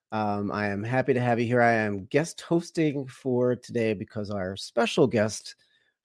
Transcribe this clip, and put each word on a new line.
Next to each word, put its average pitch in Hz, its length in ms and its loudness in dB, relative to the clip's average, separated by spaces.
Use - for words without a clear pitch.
Um, 101 400 -2
I 104 160 -2
am 101 120 -4
happy 127 320 0
to 123 60 0
have 120 180 2
you 120 80 0
here. 120 160 4
I 117 120 6
am 104 320 0
guest 147 340 0
hosting 156 680 -2
for 123 500 0
today 113 360 -2
because 104 380 -8
our 98 240 -6
special 196 500 2
guest 107 500 0